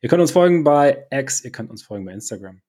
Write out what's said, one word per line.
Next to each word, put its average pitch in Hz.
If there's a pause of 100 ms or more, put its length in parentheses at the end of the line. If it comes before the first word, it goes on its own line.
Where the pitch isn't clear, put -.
Ihr 123
könnt 175
uns 160
folgen 175
bei 143
X, 135
ihr 120
könnt 113
uns 107
folgen 101
bei 92
Instagram. 95